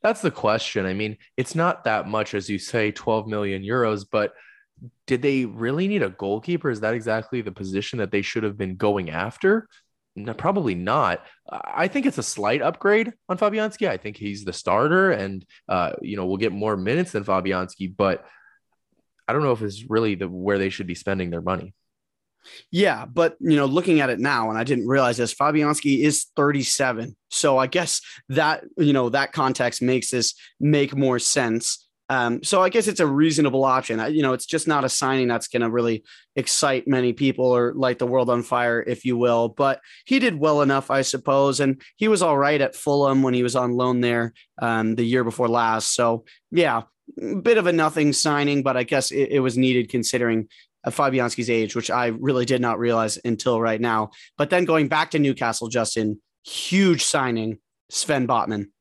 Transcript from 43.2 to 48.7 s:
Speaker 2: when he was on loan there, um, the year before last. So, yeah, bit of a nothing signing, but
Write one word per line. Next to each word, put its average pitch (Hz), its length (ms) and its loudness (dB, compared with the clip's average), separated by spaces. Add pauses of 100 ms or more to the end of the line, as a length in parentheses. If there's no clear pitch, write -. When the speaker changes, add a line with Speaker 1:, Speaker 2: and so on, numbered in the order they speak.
Speaker 2:
when 127 120 2
he 123 80 2
was 123 120 -2
on 123 220 0
loan 127 240 2
there, 117 320 0 (300)
um, 113 320 0
the 117 100 0
year 123 200 2
before 117 220 -2
last. 113 480 0
So, 117 300 0 (260)
yeah, 139 340 2 (580)
bit 226 160 4
of 185 80 2
a 175 60 2
nothing 156 420 2
signing, 143 480 2
but 131 160 2